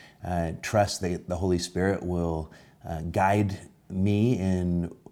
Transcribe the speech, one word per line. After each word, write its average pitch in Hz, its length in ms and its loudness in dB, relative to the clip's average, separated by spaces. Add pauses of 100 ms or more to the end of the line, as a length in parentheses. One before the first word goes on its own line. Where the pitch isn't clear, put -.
(220)
uh, 87 300 -2 (100)
trust - 380 2
that 90 300 -4
the 90 80 -2
Holy 90 220 2
Spirit 92 460 -2
will, 85 460 -2 (340)
uh, 82 180 -8
guide 98 540 2 (340)
me 104 460 2
in, 90 580 0 (160)